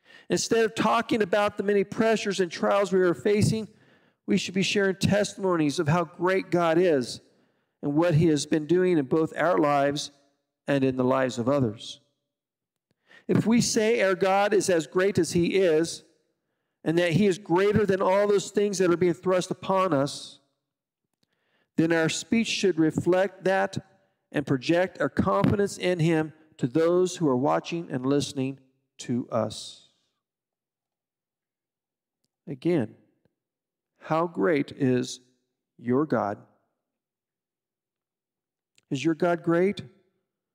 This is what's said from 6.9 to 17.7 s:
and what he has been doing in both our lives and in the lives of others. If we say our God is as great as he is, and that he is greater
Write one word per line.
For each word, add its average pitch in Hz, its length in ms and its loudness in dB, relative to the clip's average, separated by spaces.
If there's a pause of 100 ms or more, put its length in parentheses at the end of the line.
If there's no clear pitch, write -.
and 143 100 -4
what 165 220 2
he 165 120 4
has 147 180 2
been 156 200 -2
doing 180 320 2
in 139 80 0
both 160 320 0
our 175 200 2
lives 143 540 0 (560)
and 139 160 0
in 131 120 0
the 127 80 0
lives 127 340 0
of 117 120 -2
others. 131 500 -2 (1300)
If 185 180 2
we 233 160 2
say 226 400 0
our 190 140 2
God 196 380 0
is 190 160 0
as 165 180 0
great 190 320 -2
as 170 140 -2
he 175 240 0
is, 165 460 0 (800)
and 160 140 0
that 175 160 0
he 202 140 4
is 175 100 0
greater 202 480 0